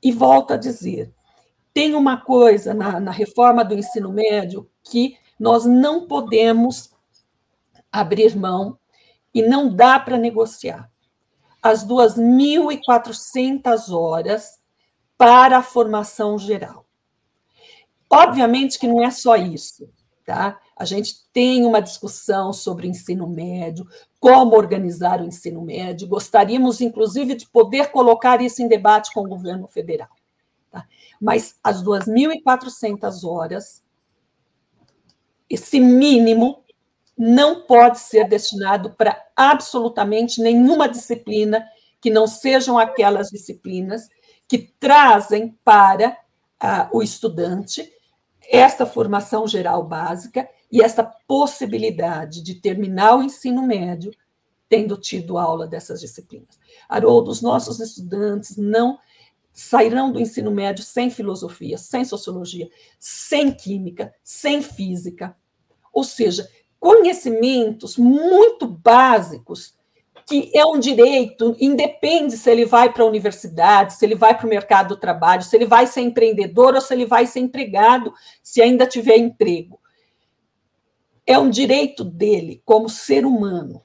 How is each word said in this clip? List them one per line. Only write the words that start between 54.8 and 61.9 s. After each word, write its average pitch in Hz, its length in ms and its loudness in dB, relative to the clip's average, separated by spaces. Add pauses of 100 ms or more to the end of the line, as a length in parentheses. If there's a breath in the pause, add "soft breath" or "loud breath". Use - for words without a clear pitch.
tido 180 400 -12
aula 165 300 -6
dessas 165 340 -16
disciplinas. - 580 -20 (300 soft breath)
Haroldo, 226 400 2
os - 120 -10
nossos 247 380 -4
estudantes 208 800 -10
não 226 400 -2 (540)
sairão 240 600 0
do - 80 -8
ensino 220 300 -6
médio 202 340 -6
sem 247 280 -6
filosofia, 185 680 -12
sem - 260 -8